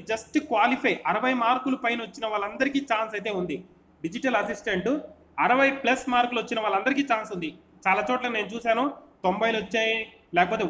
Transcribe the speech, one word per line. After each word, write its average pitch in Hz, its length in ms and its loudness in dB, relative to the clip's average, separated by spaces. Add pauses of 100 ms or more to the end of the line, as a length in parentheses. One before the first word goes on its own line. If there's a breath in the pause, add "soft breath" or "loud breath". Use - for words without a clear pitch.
(100)
just 220 240 -6 (160)
qualify 240 420 2 (180)
అరవై 220 220 2 (100)
మార్కులు 262 420 2
పైన 233 220 0
వచ్చిన 220 260 -8
వాళ్ళందరికీ 226 480 -2 (100)
chance 220 280 0
అయితే 208 120 -6 (100)
ఉంది. 160 160 -4 (480)
Digital 226 380 0
assistant 208 480 -2 (540)
అరవై 262 240 6 (140)
ప్లస్ 254 220 2 (100)
మార్కులు 240 280 2
వచ్చిన 226 220 -4
వాళ్ళందరికీ 220 460 2
chance 220 260 -2
ఉంది. 160 140 -6 (340)
చాలా 190 240 4
చోట్ల 247 280 0
నేను 208 180 -2
చూశాను 233 300 0 (400)
తొంభైలు 214 380 2
వచ్చాయి 220 320 0 (420)
లేకపోతే 196 340 2